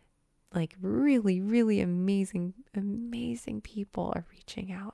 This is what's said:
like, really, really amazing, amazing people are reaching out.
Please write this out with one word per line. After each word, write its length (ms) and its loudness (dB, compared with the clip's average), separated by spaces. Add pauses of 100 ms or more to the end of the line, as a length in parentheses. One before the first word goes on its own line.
(540)
like, 280 -2
really, 600 4
really 400 4
amazing, 720 0 (220)
amazing 840 -6
people 540 -6
are 160 -6
reaching 400 -12
out. 220 -10